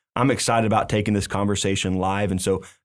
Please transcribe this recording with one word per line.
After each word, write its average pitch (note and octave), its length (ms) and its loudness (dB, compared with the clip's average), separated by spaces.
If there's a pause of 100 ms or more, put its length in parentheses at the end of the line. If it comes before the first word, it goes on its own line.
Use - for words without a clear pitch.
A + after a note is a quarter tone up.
(160)
I'm B2+ 140 2
excited A#2 360 2
about G#2+ 220 2
taking G#2+ 240 0
this G2+ 140 0
conversation G2 720 0
live. F#2+ 320 0
And F#2 100 -2
so - 220 0
I'm - 0 - (220)